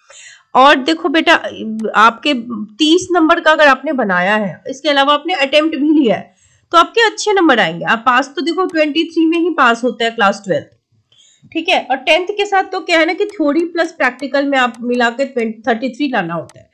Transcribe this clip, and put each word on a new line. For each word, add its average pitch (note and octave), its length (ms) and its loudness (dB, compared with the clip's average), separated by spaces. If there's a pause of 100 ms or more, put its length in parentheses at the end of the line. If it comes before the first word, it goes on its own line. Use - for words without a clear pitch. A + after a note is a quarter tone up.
(540)
और C#4 220 6
देखो D#4+ 320 -2
बेटा, D#4+ 260 2 (600)
आपके A3+ 380 2 (400)
तीस D#4+ 380 2
नंबर E4+ 280 2
का D#4+ 120 4
अगर D#4 140 4
आपने C4+ 260 2
बनाया G3+ 440 0
है, G3 320 -6
इसके C#4 200 -8
अलावा C#4+ 260 2
आपने E4 200 -4
अटेम्प्ट D4+ 420 0
भी D4 160 2
लिया B3+ 240 4
है, - 180 -14 (380)
तो E4+ 60 4
आपके F4 280 2
अच्छे G#4+ 260 -2
नंबर D#4+ 280 4
आएंगे। E3+ 240 -2
आप A3 220 -2
पास C4 300 2
तो F4 60 -6
देखो E4+ 220 -2
ट्वेंटी D#4+ 400 -2
थ्री E4 220 0
में E4 120 2
ही E4+ 120 0
पास A#3+ 340 2
होता A#3 200 -4
है A3+ 60 -2
क्लास G#3 360 0
ट्वेल्थ, D#3+ 200 -4 (840)
ठीक E4 160 -6
है? D#4+ 220 0
और C4 60 -2
टेंथ E4+ 300 0
के G4+ 200 -4
साथ G4 160 0
तो F#4+ 180 -8
क्या E4+ 180 0
है D#4+ 80 2
ना F4 60 0
कि F#4+ 140 -4
थ्योरी E4 380 -2
प्लस E4 280 -4
प्रैक्टिकल C#4+ 540 -2
में C#4 120 0
आप B3 220 0
मिला A#3+ 300 0
के B3+ 140 -4
ट्वेंटी, A3+ 440 -6
थर्टी A#3 200 -2
थ्री D4 200 -4
लाना F#3+ 260 -4
होता D#3+ 240 -10
है, - 160 -20